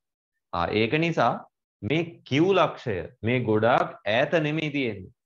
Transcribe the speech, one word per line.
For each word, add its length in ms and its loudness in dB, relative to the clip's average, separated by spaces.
ආ, 160 0
ඒක 240 2
නිසා 400 2
මේ 220 -2
Q 200 0
ලක්ෂය 440 0
මේ 200 0
ගොඩාක් 500 2
ඈත 360 0
නෙමෙයි 320 -2
තියෙන්නේ. 400 -6